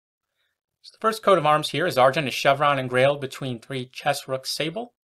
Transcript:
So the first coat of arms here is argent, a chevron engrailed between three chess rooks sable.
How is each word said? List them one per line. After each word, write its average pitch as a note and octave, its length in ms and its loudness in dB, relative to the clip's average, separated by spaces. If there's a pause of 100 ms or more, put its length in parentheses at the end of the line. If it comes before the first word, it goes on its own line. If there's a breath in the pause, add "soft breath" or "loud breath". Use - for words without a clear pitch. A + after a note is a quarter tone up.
(800)
So - 120 -20
the - 60 -20
first A3 220 -2
coat G3 160 4
of D3+ 80 0
arms D3+ 240 2
here C#3+ 160 -2
is C3 120 -2
argent, C3+ 300 4
a A2+ 40 -6
chevron C#3+ 480 2
engrailed C3 420 2
between C3 380 -8
three B2+ 260 -10
chess - 420 -4
rooks C3 220 -8
sable. E3+ 540 -8